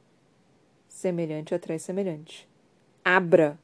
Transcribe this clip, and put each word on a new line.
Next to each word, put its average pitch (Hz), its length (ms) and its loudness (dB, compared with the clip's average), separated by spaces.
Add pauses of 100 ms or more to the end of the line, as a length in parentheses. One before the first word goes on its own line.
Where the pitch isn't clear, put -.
(880)
"Semelhante 165 640 -6
atrai 170 240 -6
semelhante." 180 720 -8 (560)
"Abra!" 175 600 4